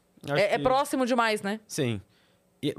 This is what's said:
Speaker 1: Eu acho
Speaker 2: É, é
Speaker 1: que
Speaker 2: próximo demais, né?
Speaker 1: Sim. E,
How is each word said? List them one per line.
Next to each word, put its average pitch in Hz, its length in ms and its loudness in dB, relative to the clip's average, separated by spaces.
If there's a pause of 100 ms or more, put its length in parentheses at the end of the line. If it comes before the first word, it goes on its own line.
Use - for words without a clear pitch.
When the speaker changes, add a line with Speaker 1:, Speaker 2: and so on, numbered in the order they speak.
(260)
Speaker 1:
Eu 139 80 -4
acho 165 80 4
Speaker 2:
É, 208 120 2
é - 20 4
Speaker 1:
que 180 80 0
Speaker 2:
próximo 262 420 2
demais, 226 360 0
né? 202 260 -4
Speaker 1:
Sim. 117 340 -4 (580)
E, 147 180 -4